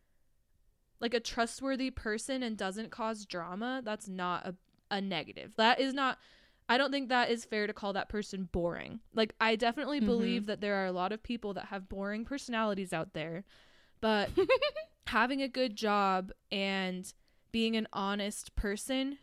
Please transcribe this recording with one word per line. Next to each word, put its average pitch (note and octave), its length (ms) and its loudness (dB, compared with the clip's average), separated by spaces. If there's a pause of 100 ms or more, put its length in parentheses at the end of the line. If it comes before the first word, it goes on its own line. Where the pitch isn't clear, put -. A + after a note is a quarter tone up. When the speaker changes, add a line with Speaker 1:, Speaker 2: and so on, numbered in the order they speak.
(1000)
Speaker 1:
like, A#3 140 -2
a A#3 80 0
trustworthy C4 680 -2
person B3+ 540 -4
and A3 140 -4
doesn't G3+ 340 -4
cause A3 340 -4
drama, G3 580 -6
that's G#3 260 -6
not F3+ 360 -2
a, F3+ 100 -6 (340)
a G3+ 120 -2
negative. F3+ 560 -4
That A3+ 220 6
is C4+ 140 2
not, C4+ 240 2 (520)
I A#3 80 6
don't C#4+ 140 4
think C4+ 180 0
that A#3+ 200 4
is A#3 160 0
fair G#3 220 0
to G#3+ 60 -4
call G3+ 200 -4
that F#3+ 160 -2
person G3 420 -4
boring. E3+ 480 -2 (140)
Like, A3 260 2
I A3+ 160 6
definitely B3 440 0
Speaker 2:
Mm-hmm. A3 60 6
Speaker 1:
believe A#3 420 4
that G#3 140 -4
there G#3 140 2
are F#3+ 100 2
a F#3 60 0
lot F3+ 200 0
of G#3+ 120 -6
people A3+ 320 -6
that F3+ 100 -6
have G3 240 -10
boring G3+ 360 -4
personalities A3 680 -2
out E3 200 -4
there, E3 300 -4 (560)
but G#3+ 300 2 (380)
Speaker 2:
<laughs> - 400 -8
Speaker 1:
having B3 340 2
a C4+ 60 0
good B3 280 0
job G3 560 2 (200)
and F#3+ 600 -2 (380)
being A3+ 240 2
an A3 180 0
honest G3+ 600 -2
person C4 680 -2